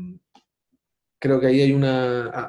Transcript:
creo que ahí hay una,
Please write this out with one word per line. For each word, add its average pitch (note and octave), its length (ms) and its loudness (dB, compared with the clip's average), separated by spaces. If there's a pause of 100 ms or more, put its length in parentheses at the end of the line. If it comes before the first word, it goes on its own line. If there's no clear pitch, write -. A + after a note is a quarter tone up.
(1200)
creo C3+ 220 0
que C3 60 0
ahí C3 160 4
hay C#3 100 4
una, B2+ 580 0 (180)